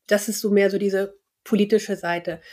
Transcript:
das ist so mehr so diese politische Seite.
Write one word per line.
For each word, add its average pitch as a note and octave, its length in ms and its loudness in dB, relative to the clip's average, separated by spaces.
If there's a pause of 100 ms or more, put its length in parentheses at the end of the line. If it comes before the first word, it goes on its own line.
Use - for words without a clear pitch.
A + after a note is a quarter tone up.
das G#3 220 0
ist G#3 120 -6
so G#3 100 -2
mehr G3+ 200 4
so G3 80 -2
diese G3 400 -2 (260)
politische G#3 520 0
Seite. E3+ 440 -6 (120)